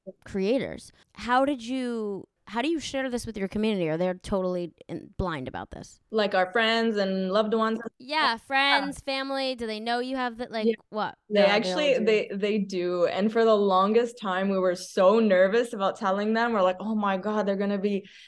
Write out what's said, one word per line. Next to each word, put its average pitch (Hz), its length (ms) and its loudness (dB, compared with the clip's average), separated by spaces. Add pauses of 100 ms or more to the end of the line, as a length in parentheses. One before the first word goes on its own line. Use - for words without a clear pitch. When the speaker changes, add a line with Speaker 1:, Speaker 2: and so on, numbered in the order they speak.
(240)
Speaker 1:
creators. 190 680 -4 (240)
How 247 300 0
did 277 180 -4
you, 233 640 -6 (200)
how 226 160 -6
do 294 60 -2
you 330 120 -2
share 269 300 -6
this 240 160 -6
with 220 100 -12
your 196 120 -4
community? 208 420 -2
Are 160 80 -2
they 180 160 0
totally 180 580 -4 (160)
in, - 300 -12
blind 160 280 -4
about - 260 -10
this? - 280 -18 (100)
Speaker 2:
Like, 208 240 0
our 185 180 2
friends 226 440 2
and 190 340 0
loved 214 220 2
ones. 220 260 0 (200)
Speaker 1:
Yeah, 277 340 0
Speaker 2:
Yeah. 233 60 -4
Speaker 1:
friends, 277 640 0
family. 269 540 -4
Do 233 120 -6
they 214 120 -6
know 233 200 -2
you 254 180 -4
have 247 220 -4
the, 247 120 -8
like, 220 180 -2
Speaker 3:
Yeah. 226 60 2 (140)
Speaker 1:
what? 202 280 -6 (120)
Speaker 2:
They 208 120 2
Speaker 3:
Yeah, 202 60 8
they 196 40 6
all 208 60 4
Speaker 2:
actually, 220 420 2
Speaker 3:
do. 214 80 0
Speaker 2:
they, 214 280 2
they 208 240 0
do. 180 480 0
And 202 240 0
for 226 140 2
the 220 100 6
longest 202 640 4
time, 190 300 -2
we 190 100 0
were 185 160 2
so 202 460 4
nervous 208 540 4
about 196 240 -2
telling 208 340 0
them. 233 220 0
We're 196 80 2
like, 185 180 2
"Oh 220 140 -4
my 202 240 0
God, 208 260 -2
they're 196 120 0
gonna 202 220 -2
be, 196 300 -4 (200)